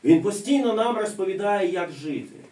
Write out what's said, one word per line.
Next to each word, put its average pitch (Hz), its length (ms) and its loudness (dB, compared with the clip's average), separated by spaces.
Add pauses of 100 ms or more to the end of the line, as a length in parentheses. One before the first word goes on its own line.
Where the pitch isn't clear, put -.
Він 156 180 6
постійно 226 520 0
нам 226 240 0
розповідає, 202 720 -2
як 175 200 -4
жити. 139 440 -8 (160)